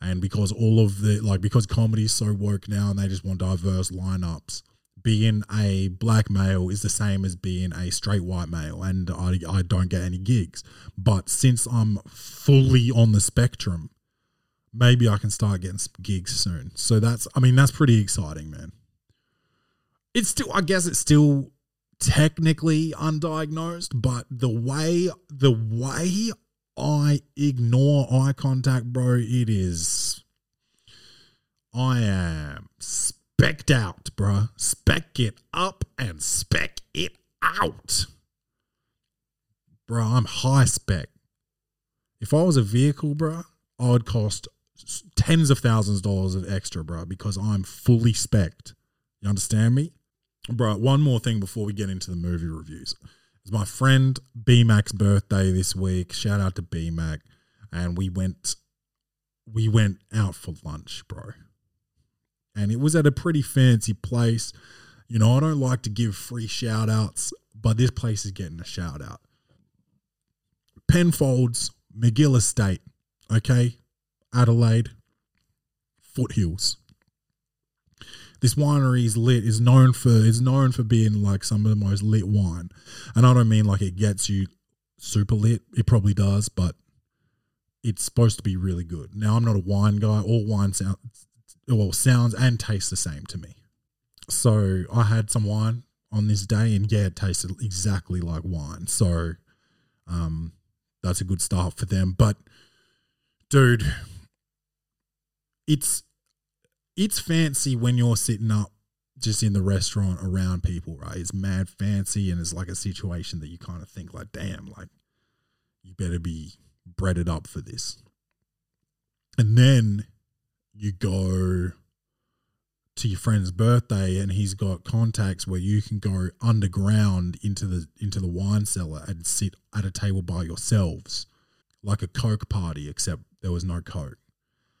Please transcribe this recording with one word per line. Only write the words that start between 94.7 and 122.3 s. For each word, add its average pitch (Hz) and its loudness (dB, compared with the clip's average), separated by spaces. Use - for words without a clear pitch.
I 113 4
had 110 0
some 110 0
wine 110 -2
on 107 0
this 101 0
day, 110 2
and 104 0
yeah, 104 2
it 90 -4
tasted 92 -4
exactly 92 -4
like 82 -6
wine. 82 -8
So, 85 0
um, 82 -6
that's 90 -2
a 95 -6
good 90 -4
start 90 -2
for 90 -4
them. 92 0
But, 110 4
dude, 123 6
it's, - -2
it's 208 -2
fancy 147 0
when 120 2
you're 120 4
sitting 110 -2
up 104 0
just 107 -2
in 104 2
the 98 2
restaurant 95 -2
around 92 -2
people, 82 -6
right? 80 -14
It's 87 -10
mad 95 -2
fancy, 98 -2
and 87 -2
it's, 82 -6
like, 87 -10
a 87 -10
situation 87 -8
that 76 -14
you 85 -18
kinda 87 -14
think, - -18
like, - -18
"Damn, - -10
like, - -20
you 92 -20
better 87 -6
be 80 -10
breaded 87 -2
up 82 -6
for - -12
this." - -12
And 113 4
then 113 4
you 104 -8
go 92 -2